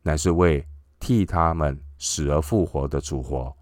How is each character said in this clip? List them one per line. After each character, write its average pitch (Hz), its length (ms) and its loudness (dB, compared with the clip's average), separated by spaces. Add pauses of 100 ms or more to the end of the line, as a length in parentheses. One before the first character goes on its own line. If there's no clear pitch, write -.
乃 78 140 0
是 85 160 2
为 82 340 4 (340)
替 110 260 2
他 82 280 2
们 73 240 0 (200)
死 - 320 -2
而 76 120 2
复 98 240 2
活 69 220 -4
的 69 140 -2
主 69 200 -6
活。 64 400 -6